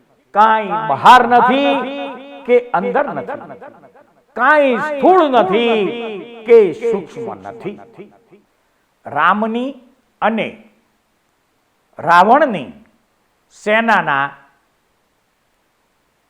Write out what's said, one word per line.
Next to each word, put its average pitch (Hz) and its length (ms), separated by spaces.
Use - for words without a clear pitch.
કાંઈ 220 380
બહાર 233 400
નથી 262 480
કે 240 280
અંદર 196 440
નથી, 143 460
કાંઈ 269 440
સ્થૂળ 302 460
નથી 226 640
કે 226 260
સૂક્ષ્મ 147 640
નથી. 101 460
રામની 214 680
અને 196 440
રાવણની 185 720
સેનાના 185 680